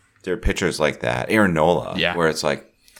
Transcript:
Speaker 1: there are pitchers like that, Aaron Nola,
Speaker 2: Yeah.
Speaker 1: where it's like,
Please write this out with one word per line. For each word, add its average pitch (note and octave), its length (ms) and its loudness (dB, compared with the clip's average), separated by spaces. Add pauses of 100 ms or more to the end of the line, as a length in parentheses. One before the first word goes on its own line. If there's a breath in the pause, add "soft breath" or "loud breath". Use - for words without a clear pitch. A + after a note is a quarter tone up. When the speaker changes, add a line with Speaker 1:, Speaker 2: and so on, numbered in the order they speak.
(240)
Speaker 1:
there F#2 100 -4
are E2 40 -2
pitchers F2+ 420 -2
like D2+ 220 0
that, B1 280 -4
Aaron G#2 240 4
Nola, D#2+ 440 2
Speaker 2:
Yeah. E2+ 180 -2
Speaker 1:
where E2+ 140 2
it's - 140 -4
like, C#2+ 300 -4 (260 soft breath)